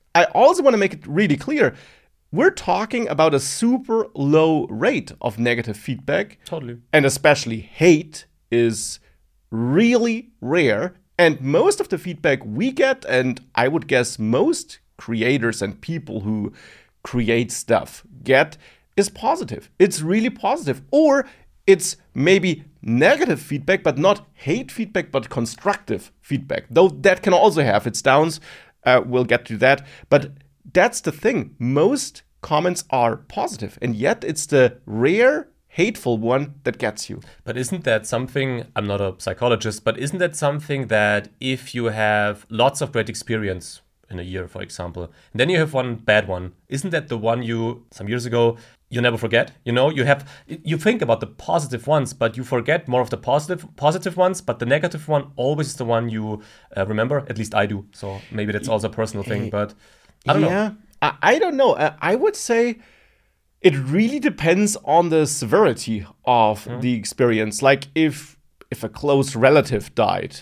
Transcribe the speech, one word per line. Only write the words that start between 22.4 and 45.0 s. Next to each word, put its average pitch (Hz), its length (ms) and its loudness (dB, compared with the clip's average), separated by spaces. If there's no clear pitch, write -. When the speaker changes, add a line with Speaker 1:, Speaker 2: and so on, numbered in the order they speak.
Speaker 1:
negative 185 600 2
feedback, 180 420 -2
but 139 140 0
not 190 360 2
hate 233 380 -6
feedback, - 400 -6
but 127 180 -4
constructive - 840 -6
feedback. - 480 -6
Though 175 200 6
that 175 340 2
can 190 100 4
also 170 300 4
have 107 240 2
its - 140 -6
downs. 151 380 2
Uh, 127 200 6
we'll 123 200 0
get 120 200 0
to 113 120 -8
that. 131 280 2
But 139 220 4
that's 190 300 2
the 160 100 -4
thing. 190 480 -4
Most 147 640 0
comments 175 480 -2
are 117 280 0
positive, - 640 -8
and 120 140 -2
yet 151 280 -2
it's 156 220 -6
the 127 400 4
rare 208 640 2
hateful 160 500 -2
one 131 460 -2
that - 140 -4
gets - 320 -6
you. - 100 -12
Speaker 2:
But 113 140 -8
isn't 151 260 -6
that 110 240 0
something, 127 580 -4
I'm 104 120 -4
not 101 140 -2
a 95 160 -4
psychologist, 110 640 -4
but 113 160 -2
isn't 147 200 -6
that 175 180 -2
something 143 500 -4
that 104 400 0
if 131 340 -8
you 120 100 -2
have 107 640 0
lots 117 320 0
of 143 120 -6
great 110 160 -2
experience 104 720 -6
in 90 100 -10
a 87 40 -10
year, 90 240 -10
for 95 140 -14
example, 87 420 -12